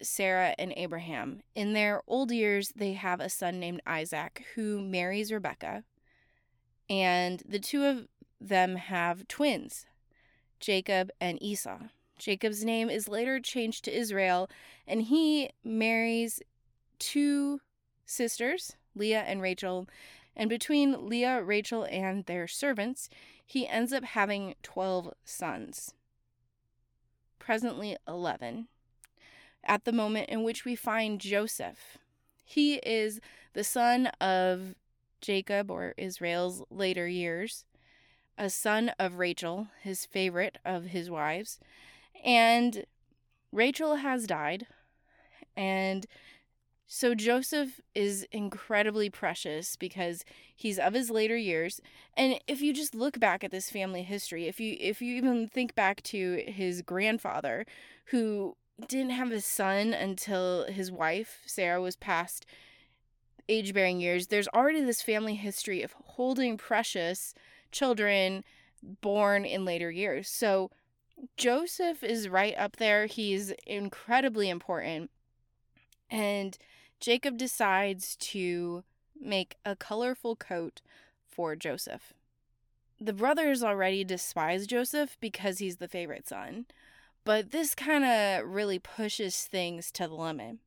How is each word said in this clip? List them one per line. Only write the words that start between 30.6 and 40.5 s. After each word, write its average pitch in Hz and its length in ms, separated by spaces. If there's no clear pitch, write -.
we 247 100
find 214 460
Joseph, - 760
he 294 340
is 220 440
the 208 100
son 247 440
of 185 560
Jacob, 202 500
or 180 240
Israel's 180 760
later 180 380
years, 180 560
a 202 120
son 220 500
of 180 200
Rachel, 180 480
his 190 240
favorite 190 600